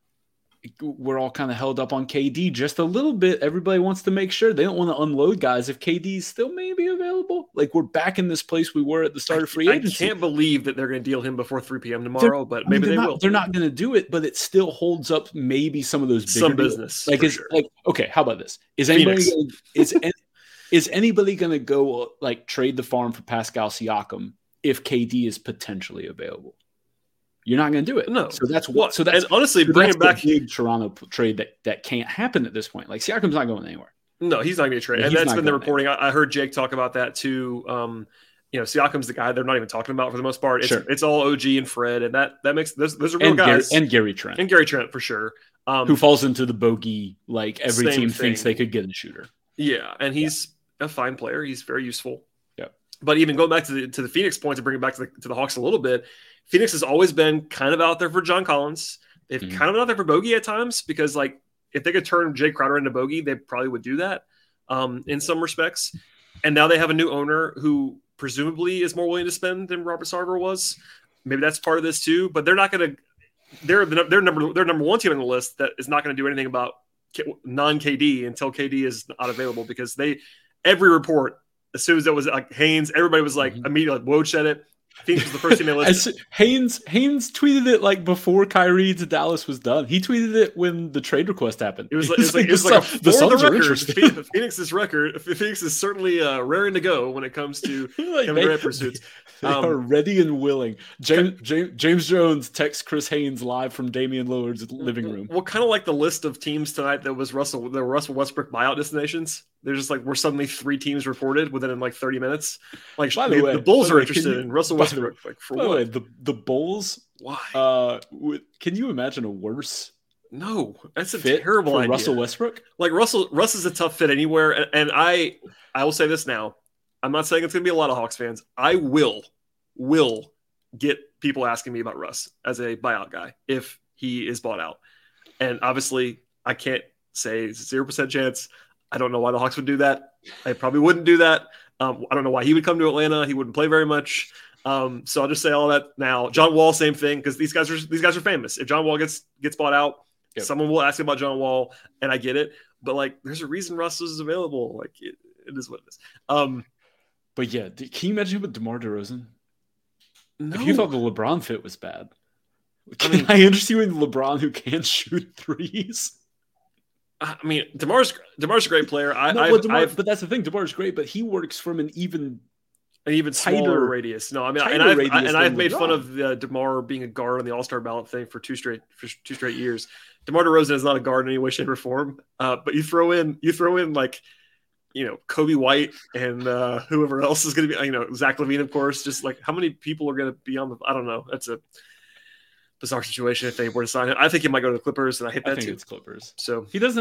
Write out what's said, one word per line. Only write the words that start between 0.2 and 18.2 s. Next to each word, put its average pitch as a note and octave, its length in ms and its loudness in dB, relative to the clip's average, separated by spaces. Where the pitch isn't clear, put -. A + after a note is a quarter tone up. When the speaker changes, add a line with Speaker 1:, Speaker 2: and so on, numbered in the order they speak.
Speaker 1:
we're C3+ 380 -6
all C3 100 -2
kinda C3 240 -6
held C3+ 280 -4
up C3 100 -6
on C3 140 -4
K C#3 240 -2
D E3 200 -2
just C#3 300 -4
a E3+ 60 2
little B3+ 260 0
bit. F#3 300 2
Everybody F3 380 0
wants F#3 240 0
to F#3+ 80 0
make F#3+ 200 0
sure A3 220 2
they D3+ 100 2
don't F#3 140 0
wanna E3+ 200 0
unload D3+ 440 2
guys B2 260 0
if C3+ 140 -8
K E3+ 180 -2
D F#3+ 160 -6
is F3+ 100 -6
still C4+ 280 -4
maybe F#4 340 -4
available. F4+ 680 -4
Like, D3 200 0
we're E3 100 4
back F3 340 -2
in F#3 120 0
this D#3+ 120 -4
place E3 320 -2
we D3+ 80 0
were D#3 220 0
at D3 100 -2
the C#3 60 -12
start D#3+ 220 0
Speaker 2:
I, - 20 0
Speaker 1:
of D#3+ 60 -6
free D#3+ 180 0
Speaker 2:
I A3 60 6
Speaker 1:
agency. G3+ 340 0
Speaker 2:
can't F#3+ 140 -2
believe D3+ 420 2
that C3+ 140 -4
they're C3 100 -4
gonna B2+ 140 -4
deal C3 200 -2
him C3 140 -6
before B2 240 -6
three C3 220 -10
P A#2 120 -6
M A#2 80 -4
Speaker 1:
They're, A#2+ 120 -10
Speaker 2:
tomorrow, A3+ 320 4
but A#2 200 -6
Speaker 1:
I - 40 -4
mean, - 0 -
Speaker 2:
maybe - 160 4
Speaker 1:
they're - 100 2
Speaker 2:
they A#3 60 2
Speaker 1:
not, A3 80 0
Speaker 2:
will. D3+ 80 -4
Speaker 1:
they're F#3+ 140 2
not G3 200 0
gonna E3+ 180 0
do G3 260 -2
it, - 140 2
but D#3+ 140 -2
it - 140 -6
still F#3 340 2
holds E3+ 400 -2
up D#3 240 0
maybe C#3+ 460 0
some C#3+ 200 -2
of C3 60 0
those A2+ 180 4
bigger - 140 0
Speaker 2:
Some D3 160 4
Speaker 1:
deals. C3 220 4
Speaker 2:
business, - 320 -8
Speaker 1:
Like, C#3 100 4
Speaker 2:
for D#3+ 60 4
Speaker 1:
is, D3 80 2
Speaker 2:
sure. - 180 -12
Speaker 1:
like, D#3+ 140 2
okay, - 240 0
how D#3+ 120 2